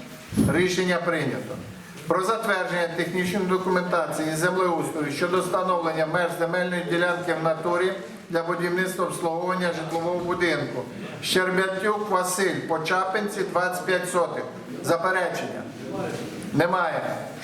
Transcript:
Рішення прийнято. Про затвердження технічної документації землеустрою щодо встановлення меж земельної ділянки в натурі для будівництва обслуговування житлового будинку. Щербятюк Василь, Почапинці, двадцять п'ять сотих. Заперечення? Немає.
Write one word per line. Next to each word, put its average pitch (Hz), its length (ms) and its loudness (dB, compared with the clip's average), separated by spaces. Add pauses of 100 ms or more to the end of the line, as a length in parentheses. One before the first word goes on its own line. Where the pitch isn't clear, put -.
(520)
Рішення 180 440 4
прийнято. 135 580 -2 (540)
Про 180 160 2
затвердження 185 720 0
технічної 180 500 0
документації 180 880 0
землеустрою 160 800 2
щодо 175 280 2
встановлення 165 680 2
меж 170 320 2
земельної 175 460 0
ділянки 175 500 2
в 160 100 0
натурі 175 480 2 (380)
для 165 120 2
будівництва 175 640 0
обслуговування 175 680 0
житлового 165 460 0
будинку. 165 640 0 (400)
Щербятюк 190 880 2
Василь, 180 580 2
Почапинці, 190 720 0
двадцять 180 440 0
п'ять 180 240 2
сотих. 160 340 0 (400)
Заперечення? 170 800 0 (880)
Немає. 170 500 2 (420)